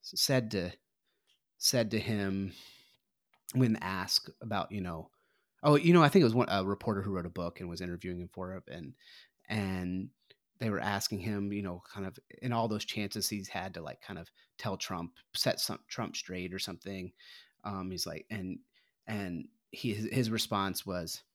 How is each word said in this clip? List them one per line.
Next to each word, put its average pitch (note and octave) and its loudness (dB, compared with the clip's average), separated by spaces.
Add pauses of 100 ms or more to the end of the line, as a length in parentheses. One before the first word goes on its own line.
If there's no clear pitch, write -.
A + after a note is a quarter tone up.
s-, - -4
said B2+ 4
to, F2+ 0 (840)
said A2+ 2
to A2 2
him G2 0 (1000)
when B2 6
asked F#2+ -2 (120)
about, G#2 -2
you G2+ -4
know, E2+ -6 (520)
oh, D3 8
you E3+ 8
know, F3 12
I D3 10
think F#3 10
it - 10
was A2+ 6
one, A#2+ 6
a F#2+ 4
reporter G2 0
who G2+ -2
wrote F2+ -2
a E2+ -6
book F2 -6
and F2+ -6
was F2 -8
interviewing F2+ -6
him F2 -8
for F#2 -8
it, F2 -14
and, E2 -12 (540)
and F#2+ -2 (500)
they A#2 -2
were G2 0
asking G2 -2
him, G2+ -2
you G2+ -4
know, F2+ -6 (100)
kind G2 -8
of - -12 (240)
in B2+ -2
all A#2 2
those G#2+ -2
chances G2+ -4
he's G2+ -4
had F2+ -6
to, E2+ -8
like, C#2+ -10
kind - -10
of E2+ -12 (300)
tell G2 -4
Trump, F2 -6 (240)
set - 2
some, - -2 (100)
Trump - -6
straight F2+ -6
or F#2+ -6
something. F#2 -8 (500)
Um, F#2+ -6
he's F2 -6
like, D#2 -10
and, F#2 -6 (480)
and G2 -4 (240)
he, A#2 -2
his, G#2+ -4
his A#2 2
response G2 -2
was F2+ -6 (120)